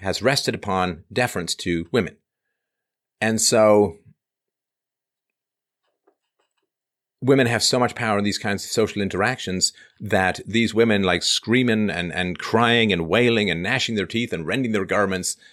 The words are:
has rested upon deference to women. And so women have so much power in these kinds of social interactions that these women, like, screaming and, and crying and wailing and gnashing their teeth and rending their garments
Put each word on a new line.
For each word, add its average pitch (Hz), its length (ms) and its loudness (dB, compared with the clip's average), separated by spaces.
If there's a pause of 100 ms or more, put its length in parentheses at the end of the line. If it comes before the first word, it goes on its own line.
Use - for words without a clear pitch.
has 95 220 -4
rested 131 320 0
upon 92 580 -4
deference 101 440 -4
to 85 360 -4
women. 101 240 -2 (1040)
And 110 200 -2
so 107 580 4 (3250)
women 127 260 4
have 117 160 0
so - 160 2
much 123 160 0
power 110 240 0
in 101 60 0
these 104 140 -2
kinds 101 260 -4
of - 60 -14
social 101 320 -2
interactions 95 720 -2 (280)
that 95 460 0
these 110 280 0
women, 107 280 4
like, 87 200 2
screaming 110 680 0
and, 85 220 -6
and 90 260 -4
crying 113 560 2
and 82 140 -2
wailing 110 420 2
and 82 120 -4
gnashing 120 320 -4
their 98 120 -2
teeth 113 260 -4
and 82 140 -6
rending 113 260 -2
their 101 140 0
garments 92 500 -2 (160)